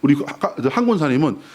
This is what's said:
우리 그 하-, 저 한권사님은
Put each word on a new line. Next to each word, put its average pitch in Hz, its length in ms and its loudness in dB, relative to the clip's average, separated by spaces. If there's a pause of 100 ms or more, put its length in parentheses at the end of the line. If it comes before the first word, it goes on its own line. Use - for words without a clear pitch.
우리 143 140 4
그 143 80 -2
하-, - 380 -8
저 127 80 0
한권사님은 156 680 0 (180)